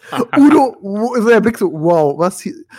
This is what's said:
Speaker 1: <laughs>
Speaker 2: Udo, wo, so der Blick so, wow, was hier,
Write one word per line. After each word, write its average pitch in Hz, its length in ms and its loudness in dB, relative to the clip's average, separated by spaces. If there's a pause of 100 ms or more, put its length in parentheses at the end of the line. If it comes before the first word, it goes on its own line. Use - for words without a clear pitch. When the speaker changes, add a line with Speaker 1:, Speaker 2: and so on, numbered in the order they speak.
(120)
Speaker 1:
<laughs> - 260 -4
Speaker 2:
Udo, 294 440 4
wo, 208 340 -6
so 226 140 0
der 226 120 4
Blick 233 180 -2
so, 190 120 -2
wow, 156 460 0
was 175 220 -4
hier, - 140 -12 (260)